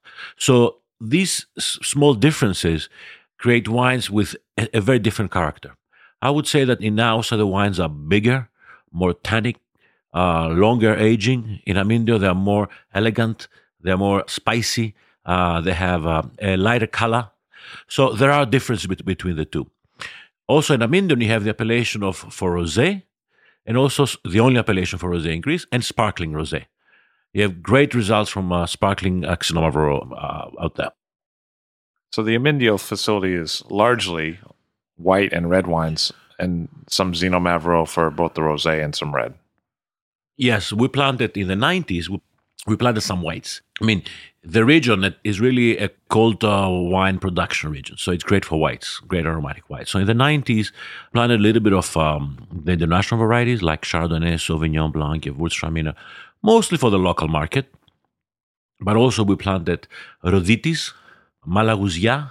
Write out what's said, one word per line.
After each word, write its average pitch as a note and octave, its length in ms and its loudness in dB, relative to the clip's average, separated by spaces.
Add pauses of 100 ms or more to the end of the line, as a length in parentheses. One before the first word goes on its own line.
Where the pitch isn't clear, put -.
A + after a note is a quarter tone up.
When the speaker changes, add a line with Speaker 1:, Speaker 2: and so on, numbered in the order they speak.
(360)
Speaker 1:
So A#2+ 400 4 (240)
these D3+ 460 -2 (100)
s-, - 260 -6
small C#3+ 320 4
differences G2 720 0 (500)
create A#2+ 300 2
wines B2 420 0
with G#2 260 -2 (220)
a, A2 160 0
a A2 60 0
very A#2+ 180 2
different G#2 320 -2
character. - 440 -4 (460)
I B2 100 2
would D3 160 0
say C#3+ 180 2
that B2 160 2
in G#2+ 160 -2
Aosta, A2+ 400 0
the G#2+ 100 2
wines G2 320 0
are E2+ 100 0
bigger, G#2 600 0 (420)
more F2 240 0
tannic, A2 420 -4 (580)
uh, E2 340 0
longer G#2+ 480 4
aging. A2 680 0
In G2+ 100 0
Amindio, A2+ 420 2
they're F#2+ 160 2
more G2+ 340 0 (260)
elegant, A2+ 540 -2 (320)
they're F#2 180 0
more G2 280 2
spicy, A2+ 680 -2 (320)
uh, F2 340 0
they F2 140 -2
have, F2+ 320 -2
uh, D#2+ 160 0 (180)
a F#2+ 160 0
lighter A2 300 0
color. A2+ 440 -2 (560)
So C3 260 2
there C3+ 200 2
are C#3+ 140 2
differences A2+ 400 -2
bet-, F#2 180 -6
between F2+ 320 -4
the D#2 80 -2
two. - 260 -6 (760)
Also D3 280 2
in A#2+ 60 2
Amindio, D3 400 2
you A2 80 0
have A2 160 0
the G#2+ 60 -2
appellation A2+ 520 -2
of, F#2+ 140 -4
for F2 380 -6
rosé, G#2+ 480 0 (640)
and A2+ 100 -2
also C3+ 280 2
s-, - 200 -4
the G2+ 160 2
only B2+ 180 6
appellation F#2+ 400 0
for F2+ 120 -6
rosé E2+ 240 -2
in E2 80 -4
Greece, E3 280 -4
and B2 140 -2
sparkling F2+ 480 -2
rosé. D#2 320 -6 (680)
You G2+ 100 2
have F2 220 -2
great C3+ 300 4
results G#2+ 360 2
from, F#2 220 -4
uh, F2 140 0
sparkling, F#2 580 -2
uh, F2+ 100 -2
Xinomavro, D2+ 800 0
uh, C#2+ 500 -10
out - 140 -4
there. - 160 -6 (1200)
Speaker 2:
So A2+ 100 -2
the A2+ 160 2
Amindio B2+ 400 4
facility F#2+ 560 -2
is - 340 -6
largely F#2+ 720 0 (580)
white F#2+ 360 2
and E2+ 180 -2
red F#2 160 2
wines D#2+ 460 -2 (260)
and F2+ 300 -4 (200)
some F#2 240 -2
Xinomavro F2 760 0
for E2 240 0
both E2 220 -2
the D#2+ 80 -4
rosé D#2 420 0
and D2 100 -4
some D2+ 180 -8
red. B1+ 220 -4 (1040)
Speaker 1:
Yes, A#2+ 360 0
we A2 140 2
planted C3 500 -2
in F#2+ 120 -4
the F#2+ 80 -2
nineties, A2 520 -2
we, F#2+ 120 -8 (480)
we G#2+ 80 0
planted A#2 240 0
some F#2 220 -4
whites. - 380 -10 (200)
I G#2+ 40 -2
mean, G#2+ 180 2 (420)
the A2 200 2
region A#2 500 4 (100)
is G2+ 160 -4
really B2 380 2
a G2+ 100 -2 (200)
cold, A2 360 2
uh, G2+ 260 2
wine F#2 480 0
production E2+ 520 -4
region, C2+ 260 -12
so - 160 -4
it's E2+ 100 -4
great G2 220 0
for D#2 160 -2
whites, - 480 -4
great E2+ 180 -2
aromatic D2+ 420 -6
whites. - 220 -12
So - 80 -2
in F#2+ 80 0
the A2 80 2
nineties, B2+ 580 0 (400)
planted A#2+ 280 4
a - 20 2
little A2 200 4
bit G#2 100 4
of, F#2 240 0
um, D2 500 -2 (180)
the F2 80 0
international F2 460 2
varieties A#2 440 2
like D#2 200 0
Chardonnay, E2 520 -2
Sauvignon D#2 580 -2
Blanc, D2+ 320 -4
Gewürztraminer, D#2+ 720 -4 (500)
mostly G#3+ 340 4
for B2 120 2
the G2+ 80 4
local F2 300 0
market, D#2+ 380 -2 (1120)
but G#2 160 0
also A2+ 280 4
we G2 120 2
planted F2+ 520 -4 (340)
Rhoditis, G2 680 0 (540)
Malagousia, G#2+ 840 0